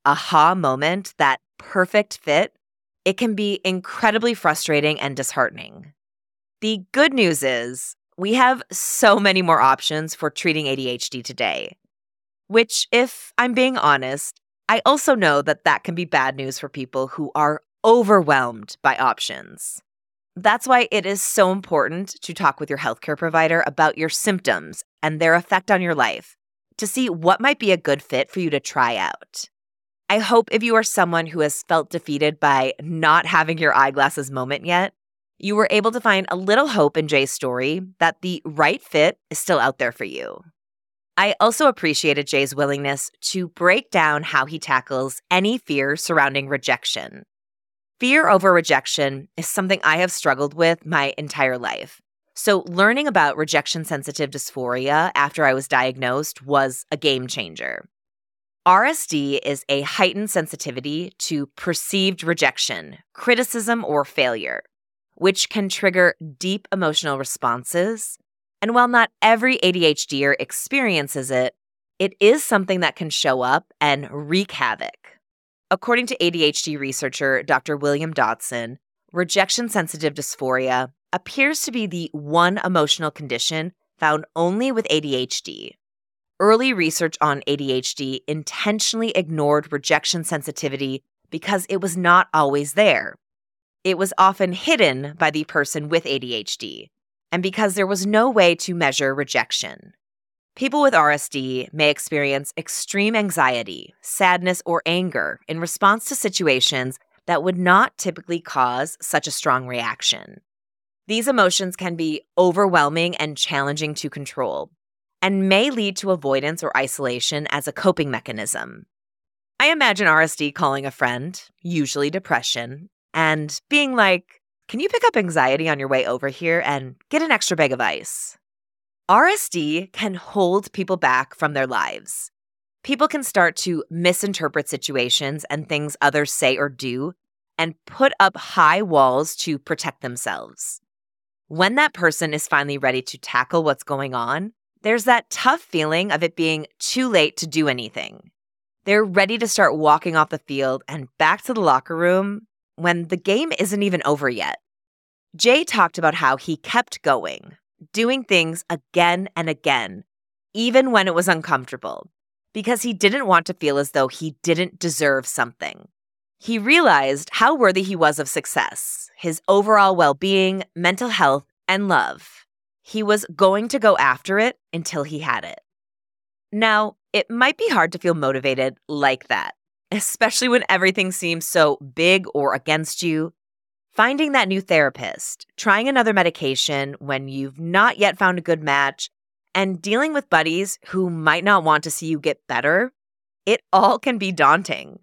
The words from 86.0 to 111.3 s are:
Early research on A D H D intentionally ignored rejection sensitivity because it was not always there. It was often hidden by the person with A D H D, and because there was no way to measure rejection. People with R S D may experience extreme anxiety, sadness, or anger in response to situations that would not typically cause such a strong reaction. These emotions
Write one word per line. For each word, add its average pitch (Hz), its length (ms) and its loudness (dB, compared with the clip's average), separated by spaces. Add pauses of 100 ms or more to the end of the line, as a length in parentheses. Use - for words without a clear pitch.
Early 226 340 4
research 165 480 -2
on 147 260 0
A 143 100 0
D 135 160 -4
H 127 220 -4
D 135 340 -8
intentionally 214 840 -4
ignored 151 600 0
rejection 156 500 -2
sensitivity 139 800 -6 (280)
because 190 380 -4
it 190 120 -2
was 180 160 -4
not 180 380 4
always 143 400 2
there. 196 420 2 (680)
It 185 140 0
was 190 200 -2
often 190 340 4
hidden 151 640 0
by 156 120 2
the 151 140 -4
person 147 440 -4
with 165 180 0
A 135 120 -2
D 123 160 -8
H 104 240 -8
D, 58 320 -14 (420)
and 180 100 -2
because 196 320 -2
there 190 120 0
was 190 200 -4
no 220 240 2
way 180 260 6
to 180 180 -6
measure 139 400 0
rejection. - 800 -4 (600)
People 269 260 0
with 269 120 6
R 151 160 6
S 147 180 -2
D 131 440 -6
may 151 180 2
experience 143 640 -2
extreme - 600 -2
anxiety, 127 840 -2
sadness, 180 640 0
or 170 200 -2
anger 165 600 -4
in 165 120 -8
response 202 460 2
to 277 100 -8
situations 135 800 0 (280)
that 160 160 0
would 180 160 -2
not 185 400 4
typically 170 420 -6
cause 131 600 -2
such - 260 -2
a 147 60 -6
strong 131 340 0
reaction. - 760 -6 (640)
These 226 220 -2
emotions 185 480 2